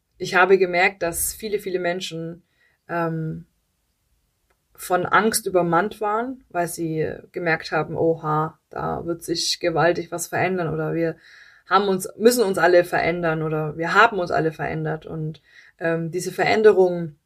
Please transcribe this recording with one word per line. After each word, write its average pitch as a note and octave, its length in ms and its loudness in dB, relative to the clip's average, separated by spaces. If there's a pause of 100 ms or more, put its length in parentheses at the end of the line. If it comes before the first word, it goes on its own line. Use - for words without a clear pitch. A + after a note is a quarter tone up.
(200)
ich F#3 160 -4
habe F#3 240 6
gemerkt, F#3 420 2
dass E3 320 -4
viele, G#3 240 -6
viele F#3 220 -4
Menschen, E3+ 640 -6 (440)
ähm, E3 580 -4 (1300)
von F3+ 320 -2
Angst G#3+ 400 2
übermannt F3 540 0
waren, A#3 480 -4
weil F3 180 -2
sie D#3+ 460 -4 (180)
gemerkt E3 400 -4
haben, D#3+ 260 -2
oha, D#3+ 600 0 (100)
da D#3+ 380 -6
wird E3+ 160 -6
sich - 360 -4
gewaltig E3+ 520 0
was E3+ 160 -8
verändern E3+ 440 -2
oder D#3 220 -4
wir E3 220 -2 (500)
haben G3 220 2
uns, F#3+ 280 -2
müssen A#3+ 280 4
uns F#3+ 160 0
alle F3 240 6
verändern E3 580 0
oder D#3 340 -4
wir E3 200 -2
haben G#3+ 240 4
uns F3 100 -4
alle D#3+ 220 0
verändert. D#3+ 560 -6
Und, D#3 340 -8 (380)
ähm, E3 320 -2
diese F3+ 200 -6
Veränderung F#3 840 4 (100)